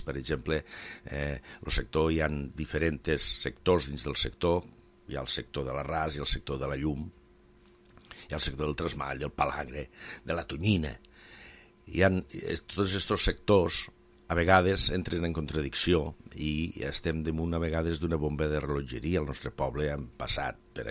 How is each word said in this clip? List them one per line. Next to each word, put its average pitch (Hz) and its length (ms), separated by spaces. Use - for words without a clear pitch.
Per 69 120
exemple, 73 440
eh, 71 260
el - 100
sector, 78 380
hi 80 100
ha 76 60
diferents 76 960
sectors 76 460
dins 69 160
del 69 120
sector, 85 440
hi 67 80
ha 65 80
el - 60
sector - 360
de 64 80
l'arràs, 78 400
hi 71 60
ha 69 40
el - 60
sector - 300
de 69 100
la 69 80
llum, 73 260
hi - 80
ha 78 60
el - 60
sector 71 200
del 76 140
tresmall, 69 420
del 73 140
palangre, 69 540
de 85 120
la 85 120
tonyina. 80 460
Hi 90 160
ha, 95 60
es, - 160
tots 98 280
estos 95 280
sectors - 600
a 85 80
vegades 92 560
entren 87 320
en 82 80
contradicció 78 800
i 76 480
estem 80 400
damunt 82 320
a 82 40
vegades 82 360
d'una 82 240
bomba 76 280
de 76 120
rellotgeria. 71 600
Al 71 100
nostre 65 180
poble 69 400
han 71 160
passat 67 420
per 58 140